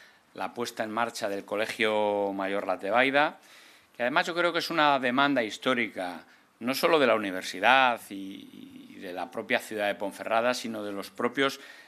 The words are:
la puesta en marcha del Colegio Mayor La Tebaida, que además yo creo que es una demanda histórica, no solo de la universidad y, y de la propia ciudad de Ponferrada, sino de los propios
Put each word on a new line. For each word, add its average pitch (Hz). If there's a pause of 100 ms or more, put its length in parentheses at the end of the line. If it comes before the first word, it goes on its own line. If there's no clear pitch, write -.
(320)
la 95
puesta 120
en 110
marcha 113
del 101
Colegio 104
Mayor 98
La 92
Tebaida, 135 (560)
que 120
además 160
yo 175
creo 170
que 170
es -
una 151
demanda 131
histórica, 101 (360)
no 120
solo 170
de 135
la 110
universidad 110
y, 98
y -
de 95
la 87
propia 104
ciudad 104
de 98
Ponferrada, 107
sino 113
de 104
los 98
propios 135 (280)